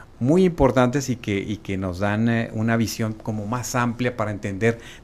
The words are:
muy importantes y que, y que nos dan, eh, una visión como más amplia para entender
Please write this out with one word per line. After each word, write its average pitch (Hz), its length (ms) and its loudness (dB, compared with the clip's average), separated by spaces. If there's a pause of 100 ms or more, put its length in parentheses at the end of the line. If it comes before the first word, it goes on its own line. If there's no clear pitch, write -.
(200)
muy 165 260 4
importantes 131 640 2
y 117 60 -2
que, 101 240 -2
y 98 180 -4
que 98 200 -6
nos 92 200 -4
dan, 104 320 2
eh, 117 240 0
una 113 240 0
visión 110 360 -2
como 107 340 -6
más 120 260 -4
amplia 120 420 0
para 107 140 -2
entender 104 480 -2 (260)